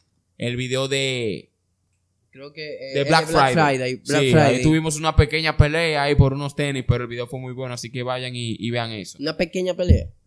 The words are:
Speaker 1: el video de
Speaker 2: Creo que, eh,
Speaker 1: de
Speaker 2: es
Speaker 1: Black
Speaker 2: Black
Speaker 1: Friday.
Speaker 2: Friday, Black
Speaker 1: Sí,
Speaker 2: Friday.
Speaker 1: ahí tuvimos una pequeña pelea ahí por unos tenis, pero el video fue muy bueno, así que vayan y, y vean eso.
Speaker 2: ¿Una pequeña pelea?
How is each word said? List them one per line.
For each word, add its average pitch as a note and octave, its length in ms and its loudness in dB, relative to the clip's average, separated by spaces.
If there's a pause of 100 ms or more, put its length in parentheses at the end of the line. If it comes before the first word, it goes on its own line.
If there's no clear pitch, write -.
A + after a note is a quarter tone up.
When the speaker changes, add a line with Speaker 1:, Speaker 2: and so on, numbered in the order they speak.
(380)
Speaker 1:
el A#2+ 180 -6
video B2+ 320 -2
de C3 640 -4 (800)
Speaker 2:
Creo C#3 240 -20
que, C3+ 380 -12
eh, - 20 -8
Speaker 1:
de C#3 80 0
Speaker 2:
es C#3 60 -2
Speaker 1:
Black D#3+ 220 2
Speaker 2:
Black C#3+ 220 4
Speaker 1:
Friday. C#3+ 260 2
Speaker 2:
Friday, B2+ 180 -4
Black D3 260 -2
Speaker 1:
Sí, C3 100 2
Speaker 2:
Friday. C#3+ 240 6
Speaker 1:
ahí B2+ 80 -2
tuvimos D#3 320 2
una D#3 220 -2
pequeña D#3 400 2
pelea D3+ 460 2
ahí C#3+ 120 4
por C3 180 6
unos C#3 220 -6
tenis, C#3 320 -2
pero A#2+ 180 0
el A#2 40 -12
video A#2+ 180 -8
fue C3 120 -10
muy B2+ 120 -10
bueno, B2+ 220 -8
así A#2+ 180 -12
que B2+ 120 -8
vayan B2+ 320 -6
y, A#2 240 -6
y A2 120 -4
vean A#2 200 -4
eso. G#2 280 -12
Speaker 2:
¿Una D3+ 160 -6
pequeña F3+ 400 -2
pelea? E3+ 320 2 (200)